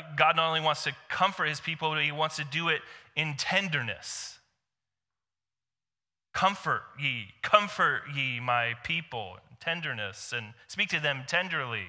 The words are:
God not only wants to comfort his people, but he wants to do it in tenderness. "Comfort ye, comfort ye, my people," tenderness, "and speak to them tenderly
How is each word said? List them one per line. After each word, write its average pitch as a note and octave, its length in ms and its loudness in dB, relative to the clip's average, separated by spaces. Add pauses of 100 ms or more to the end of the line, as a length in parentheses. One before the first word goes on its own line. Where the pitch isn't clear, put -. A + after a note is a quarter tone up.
(180)
God D#3 180 8
not D#3+ 140 4
only D#3+ 100 2
wants D#3 240 2
to C#3 100 -2 (140)
comfort F#3+ 400 2
his D3+ 140 -2
people, D#3+ 300 -2
but D3+ 120 2
he D3 80 0
wants D#3 240 0
to D3+ 80 -4
do D#3 240 -2
it D#3 140 2 (340)
in D3+ 200 0
tenderness. D#3 1000 -2 (2000)
"Comfort F#3 500 2 (160)
ye, B2 300 -4 (120)
comfort F#3 600 4 (100)
ye, C3 280 -4
my A#2+ 320 2 (100)
people," A#2 540 -6 (240)
tenderness, C3 720 -6
"and A2 200 -8 (140)
speak G3+ 220 -2
to E3 100 0
them C#3+ 260 0
tenderly C#3+ 640 -2